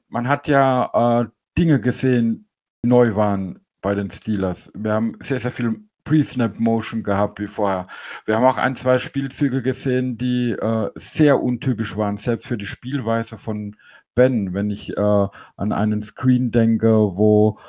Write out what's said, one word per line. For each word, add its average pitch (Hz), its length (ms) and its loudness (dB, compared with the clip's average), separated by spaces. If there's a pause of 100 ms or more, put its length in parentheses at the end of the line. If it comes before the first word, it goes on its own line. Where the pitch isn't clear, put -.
man 120 220 -4
hat 143 180 -2
ja, 123 760 2
äh, 117 40 -2 (320)
Dinge 165 220 4
gesehen, 120 680 0 (360)
die 117 60 2
neu 120 260 6
waren 98 500 -2 (160)
bei 101 140 -2
den 98 160 -4
Steelers. 95 640 -4
Wir 107 180 -4
haben 110 280 -2
sehr, 131 180 -4
sehr 117 100 -4
viel 117 380 -4 (160)
Pre-Snap-Motion 113 960 0
gehabt 101 380 0
wie 104 80 -6
vorher. 95 400 -2 (380)
Wir 107 100 0
haben 117 100 4
auch 127 140 2
ein, 131 160 0
zwei 127 240 2
Spielzüge 135 640 -4
gesehen, 127 560 -2
die, 123 320 -2
äh, 110 420 -2
sehr - 480 2
untypisch 117 560 -4
waren, 104 200 -2
selbst 113 280 -4
für 120 120 -4
die 101 100 -8
Spielweise 113 720 -6
von 107 380 -8 (380)
Ben. 120 400 2
Wenn 101 160 -2
ich, - 280 -8
äh, - 40 0
an 104 720 0
einen 107 320 -2
Screen 127 480 0
denke, 113 380 2 (280)
wo, 107 400 4 (120)